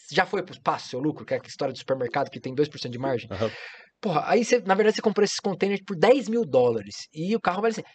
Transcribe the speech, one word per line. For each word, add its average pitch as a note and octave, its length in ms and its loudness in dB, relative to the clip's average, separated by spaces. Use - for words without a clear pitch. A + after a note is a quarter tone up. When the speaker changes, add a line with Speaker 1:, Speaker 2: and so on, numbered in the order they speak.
Speaker 1:
já F3+ 160 2
foi F#3+ 160 -2
pro E3+ 120 -10
espaço - 340 -2
seu B2+ 120 -8
lucro, D3 260 -4
que - 80 -4
é B2+ 40 -2
a B2 80 -6
história C3+ 280 -6
do - 40 -12
supermercado B2+ 520 -2
que B2+ 100 -12
tem C3 160 -8
dois D3 140 2
por D3 100 -16
cento A#2+ 140 -8
de A#2+ 60 -10
margem? B2+ 300 -4
Speaker 2:
Aham. G#2+ 220 -2
Speaker 1:
Porra, - 260 0
aí G#3 180 2
você, B3 160 4
na F#3+ 160 2
verdade, G#3 200 4
você - 60 -4
comprou G#3+ 220 2
esses - 160 0
containers G3 460 0
por G3 120 -8
dez G#3 320 6
mil A3+ 160 0
dólares A#2+ 500 2
e F3+ 220 -2
o A3+ 60 -2
carro F#3 200 0
vale A3+ 100 2
assim: G3 120 -8